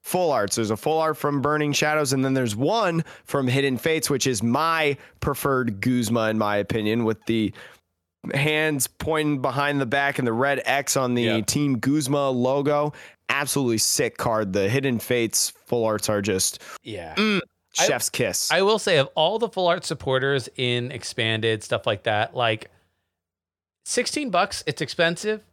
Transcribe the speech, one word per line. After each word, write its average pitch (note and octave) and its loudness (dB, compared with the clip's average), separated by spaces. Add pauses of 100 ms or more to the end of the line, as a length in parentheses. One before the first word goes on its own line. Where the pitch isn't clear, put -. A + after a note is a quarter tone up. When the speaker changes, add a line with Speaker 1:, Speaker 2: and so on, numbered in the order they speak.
Speaker 1:
full F3+ 2
arts. G#2 2
There's A2 0
a A2 0
full D#3 0
art D#3 0
from C#3+ 0
Burning D3 2
Shadows, D3+ 0
and C3 2
then C3+ 0
there's B2 0
one E3 0 (220)
from C#3 0
Hidden C3 2
Fates, D#3+ 0
which C3+ 0
is A#2 0
my D3 2 (220)
preferred B2+ 0
Guzma, A#2 2
in G#2+ 0
my G#2 2
opinion, G#2+ 0
with A2 -2
the A2 0 (800)
hands D#3 0
pointing D3+ -2
behind C#3+ 0
the C3+ 0
back C#3 0
and B2+ 0
the A2+ 0
red C3+ 2
X C3+ 0
on B2+ 0
the A#2+ 2
Speaker 2:
Yep. A2 0
Speaker 1:
Team C#3+ 0
Guzma C#3 0
logo. C#3+ 2 (380)
Absolutely C3+ 0
sick - 0
card. A2 0
The G2 2
Hidden B2+ 0
Fates - 0
full - -2
arts G#2+ 0
are G#2 2
just, F#2+ -2 (240)
Speaker 2:
Yeah. F2+ -12
Speaker 1:
mm, G3+ 0 (380)
Speaker 2:
I, E3+ 4
Speaker 1:
chef's C3 0
kiss. - -2
Speaker 2:
I F3 4
will G#3 2
say, F3+ 2
of C#3 2
all F3 2
the A3 -2
full F#3 0
art E3+ 0
supporters C3+ 0
in B2 -2
Expanded, A2 -2
stuff - -4
like G#2+ -2
that, G#2+ 0
like, A#2 -2 (1120)
sixteen - -2
bucks, F#3 0
it's D3+ -4
expensive F3 -2